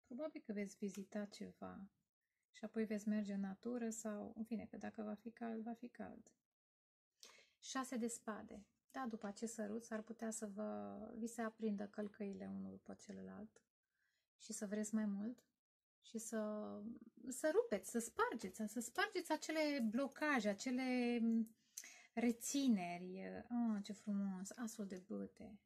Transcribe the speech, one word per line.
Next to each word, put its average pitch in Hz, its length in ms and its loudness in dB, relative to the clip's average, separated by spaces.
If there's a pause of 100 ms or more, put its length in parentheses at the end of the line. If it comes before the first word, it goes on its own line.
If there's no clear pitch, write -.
Probabil 302 360 -6
că - 120 -6
veți 202 240 -2
vizita 208 480 -2
ceva 190 640 -10 (720)
și 226 60 -6
apoi 220 180 2
veți 214 240 0
merge 208 240 4
în 196 80 2
natură 226 500 0
sau, 208 460 -4
în 220 80 -2
fine, 208 220 -2
că - 100 -10
dacă 208 260 -4
va 208 120 -2
fi 226 160 -8
cald, 226 320 -4
va 233 100 -4
fi 240 160 -8
cald. - 440 -10 (1300)
Șase 262 360 -2
de 233 100 2
spade. 214 600 -6 (240)
Da, 262 180 -4
după 220 180 -4
acest 214 260 -4
sărut 220 320 -2
s-ar 214 180 -4
putea 220 280 -4
să 220 160 -4
vă, 208 520 -4 (180)
vi 226 100 -2
se 226 160 -2
aprindă 220 440 0
călcăile 202 600 -4
unul 196 240 -4
după 190 240 -12
celălalt 190 680 -12 (800)
și - 140 -12
să 214 140 -4
vreți 208 280 0
mai 220 120 4
mult 208 380 -2 (560)
și - 180 -8
să, 214 520 -2 (580)
să 285 260 2
rupeți, 403 360 4
să 233 80 2
spargeți, 233 680 0
să 247 140 -2
spargeți 370 520 0
acele 302 580 4
blocaje, 262 580 4
acele 247 720 4 (920)
rețineri. 190 1080 4 (280)
Ah, 233 340 4
ce 208 100 -6
frumos, 196 580 2
asul 220 360 -4
de 185 200 -6
bâte. 202 600 -6